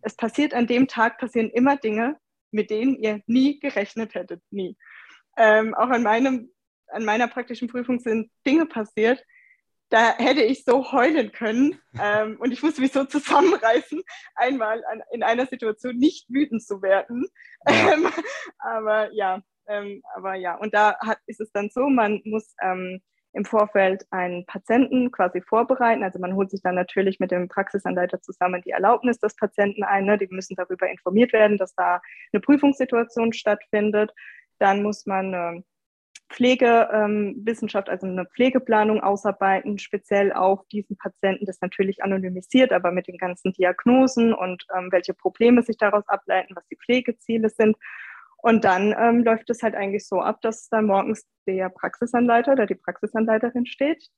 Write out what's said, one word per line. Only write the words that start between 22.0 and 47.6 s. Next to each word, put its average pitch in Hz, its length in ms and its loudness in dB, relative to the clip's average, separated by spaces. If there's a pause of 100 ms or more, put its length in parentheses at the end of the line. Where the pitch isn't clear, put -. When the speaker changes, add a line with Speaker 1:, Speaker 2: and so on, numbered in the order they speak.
Speaker 1:
muss, 214 380 -8
ähm, 185 400 -6 (300)
im 196 120 -6
Vorfeld 196 680 0
einen 180 360 -6
Patienten 247 640 0
quasi 180 320 -2
vorbereiten. 233 600 2
Also 185 160 -6
man 185 160 -6
holt 190 160 -2
sich 196 120 -10
dann 180 120 -2
natürlich 190 460 -2
mit 185 100 -4
dem 180 180 -2
Praxisanleiter 185 720 -4
zusammen 185 400 -4
die - 80 -10
Erlaubnis 233 480 2
des - 180 -4
Patienten 202 480 -2
ein, 196 220 0
ne? 208 100 4
Die 196 140 -4
müssen 185 260 -12
darüber 180 320 -4
informiert 214 460 0
werden, 208 240 4
dass 185 160 -4
da 180 260 0 (320)
eine 202 80 0
Prüfungssituation 247 920 2
stattfindet. 208 800 0 (460)
Dann 202 240 2
muss 208 220 -4
man 190 300 -4
eine 170 300 -6 (680)
Pflege, 247 600 4
ähm, 208 520 0
Wissenschaft, 220 460 -4
also 185 160 -6
eine 185 200 -6
Pflegeplanung 226 760 2
ausarbeiten, 196 760 -2
speziell 202 540 0
auf 190 360 0
diesen 208 280 -8
Patienten, 190 500 -4
das 185 100 -12
ist - 60 -8
natürlich 196 400 -4
anonymisiert, 190 680 0
aber 180 180 2
mit 180 160 -4
den 180 120 -16
ganzen 185 340 -6
Diagnosen 233 840 2
und, 180 320 -8 (100)
ähm, 180 160 -6
welche 180 220 -2
Probleme 240 480 4
sich 226 160 -6
daraus 208 300 0
ableiten, 190 480 -4
was 175 120 -20
die - 80 -14
Pflegeziele 233 720 -2
sind. 214 260 2 (600)